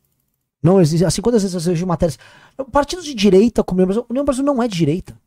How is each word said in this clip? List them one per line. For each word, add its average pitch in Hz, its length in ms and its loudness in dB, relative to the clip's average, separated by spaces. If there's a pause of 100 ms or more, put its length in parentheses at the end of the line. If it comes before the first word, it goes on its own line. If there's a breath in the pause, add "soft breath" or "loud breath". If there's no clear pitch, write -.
(640)
Não 190 180 4
existe, 165 240 2
assim, 180 180 -2
quantas 220 200 2
vezes 180 240 -6
eu 185 60 0
vejo 170 140 -4
matérias... 170 320 -2 (540 soft breath)
Partidos 302 320 -2
de 294 100 -12
direita 202 480 4
como 180 160 -4
União 185 80 2
Brasil... 202 240 -4
União 269 140 -4
Brasil 277 200 -2
não 277 180 0
é 254 60 -2
de 190 80 -10
direita. 165 400 -2 (100)